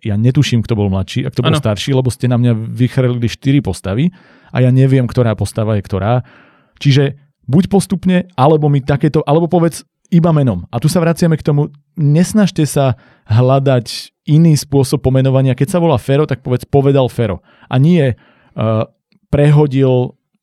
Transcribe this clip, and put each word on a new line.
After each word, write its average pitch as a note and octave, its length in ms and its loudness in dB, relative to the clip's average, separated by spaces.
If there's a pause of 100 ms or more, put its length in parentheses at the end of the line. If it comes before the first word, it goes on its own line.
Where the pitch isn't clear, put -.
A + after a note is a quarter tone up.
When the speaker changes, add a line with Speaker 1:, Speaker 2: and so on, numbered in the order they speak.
Speaker 1:
ja G#2 160 -6
netuším, B2 440 0
kto A2 120 -4
bol G2+ 160 -2
mladší, F#2+ 360 -4
ak C#3 80 -8
to - 80 -4
bol D#3+ 120 0
Speaker 2:
Áno. D3+ 80 -2
Speaker 1:
starší, A2+ 320 -4
lebo B2+ 160 0
ste - 160 -6
na B2 100 0
mňa A#2+ 180 0
vychrlili A#2+ 720 -2
štyri C3+ 360 0
postavy G#2 480 -4 (400)
a B2 120 -2
ja B2+ 80 4
neviem, C3 360 2
ktorá A#2 280 0
postava G#2+ 440 -4
je F#2+ 80 -6
ktorá. G#2+ 400 -2 (520)
Čiže C#3 380 0 (300)
buď F3 240 0
postupne, F#3 640 -2
alebo D3+ 340 2
mi C#3+ 140 0
takéto, C#3+ 400 -2
alebo D#3+ 240 0
povedz E3 400 -2 (240)
iba E3+ 200 2
menom. B2+ 400 0
A - 80 -8
tu A#2+ 80 -4
sa D#3 120 0
vraciame E3 360 0
k - 120 -4
tomu, D3 240 0 (240)
nesnažte E3 720 0
sa C3+ 320 0 (280)
hľadať B2+ 880 0 (120)
iný D#3+ 280 4
spôsob C#3 480 0
pomenovania. C3 520 0
Keď C#3+ 240 -2
sa F3 40 0
volá D#3+ 160 0
Fero, C#3 280 0
tak C#3 160 -6
povedz, B2 240 -4
„Povedal C#3 440 2
Fero.“ G#2 320 -4 (240)
A B2 120 -4
nie, C#3+ 360 2
eh, - 720 -6 (460)
„Prehodil C3+ 840 2 (300)